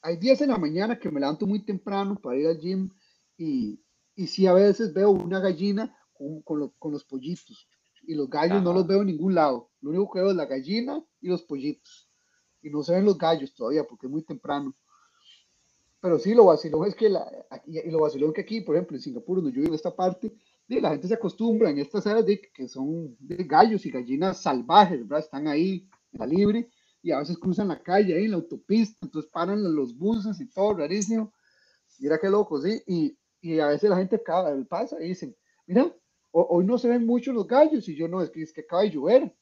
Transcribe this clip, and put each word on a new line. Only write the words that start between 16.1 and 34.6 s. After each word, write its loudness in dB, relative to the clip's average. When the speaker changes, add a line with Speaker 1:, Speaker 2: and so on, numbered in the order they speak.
Speaker 1:
sí, 0
lo 10
vacilón 4
es -4
que 4
la, -2
y, -10
y -8
lo 0
vacilón 0
que -6
aquí, -6
por -2
ejemplo, -2
en -10
Singapur, -6
donde -2
yo -4
vivo 2
en -2
esta -6
parte, -2
de, -2
la 0
gente -4
se 2
acostumbra 0
en -2
estas -4
áreas 2
de 2
que -12
son -8
de -8
gallos 4
y -6
gallinas -4
salvajes, 4
¿verdad? -2
Están -8
ahí -2
en -14
la -6
libre 2
y -4
a 0
veces -6
cruzan -2
la -6
calle 2
ahí 0
en -2
la -2
autopista, -2
entonces -10
paran -2
los -4
buses -4
y -12
todo, 0
rarísimo. -2
Mira 0
qué 0
loco, 0
¿sí? -2
Y, -2
y -2
a 2
veces 2
la 4
gente 0
acaba, 0